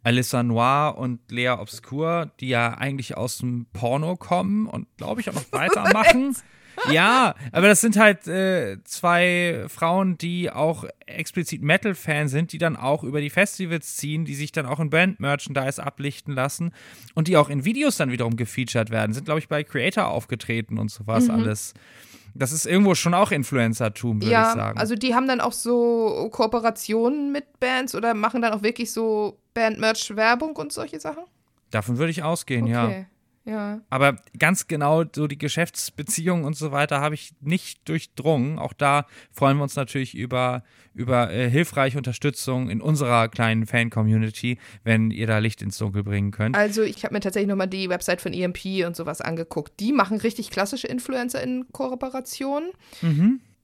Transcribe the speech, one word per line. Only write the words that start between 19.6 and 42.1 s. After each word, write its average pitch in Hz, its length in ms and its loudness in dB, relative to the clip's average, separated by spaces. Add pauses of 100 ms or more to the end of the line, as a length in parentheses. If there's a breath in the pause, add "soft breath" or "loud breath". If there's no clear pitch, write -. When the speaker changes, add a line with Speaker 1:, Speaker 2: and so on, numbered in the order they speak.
Speaker 1:
Creator 175 440 0
aufgetreten 113 680 -4
und 107 140 -2
sowas 113 380 0
Speaker 2:
Mhm. - 20 2
Speaker 1:
alles. 226 420 -2 (640 loud breath)
Das 131 180 -2
ist 156 140 -2
irgendwo 185 280 6
schon 170 200 2
auch 196 160 4
Influencer-tum, 117 880 0
würd 113 100 2
Speaker 2:
Ja, 226 200 6
Speaker 1:
ich 226 60 0
sagen. 107 220 -4
Speaker 2:
also 220 180 0
die 233 180 0
haben 254 120 2
dann 254 140 2
auch 240 140 0
so 233 760 2
Kooperationen 233 1000 0
mit 285 260 -8
Bands 254 360 0
oder 233 180 0
machen 220 300 0
dann 226 100 0
auch 208 100 -4
wirklich 233 300 -2
so 214 460 -2 (160)
Band-Merch-Werbung 220 1000 0
und 294 180 -8
solche 311 260 -10
Sachen? 311 240 -10 (460)
Speaker 1:
Davon 113 260 -2
würde 160 140 0
ich 165 120 -6
ausgehen, 139 440 -2
ja. 117 220 2
Speaker 2:
Okay. 95 180 -6 (420)
Ja. 214 320 -6 (100)
Speaker 1:
Aber 135 260 2 (200)
ganz 170 300 2
genau 156 380 2 (100)
so 147 140 -2
die 143 100 -8
Geschäftsbeziehungen 165 1040 -2
und 143 120 -4
so 151 160 -6
weiter 143 280 0
habe 151 140 -2
ich - 260 -12
nicht - 480 -4
durchdrungen. 151 680 0
Auch - 140 -6
da 143 340 2 (240 loud breath)
freuen 139 280 4
wir 147 40 0
uns 139 140 -4
natürlich 135 400 -4
über, 123 480 -2 (300 soft breath)
über, 120 380 2
äh, 123 160 0
hilfreiche 135 480 2
Unterstützung 127 720 -2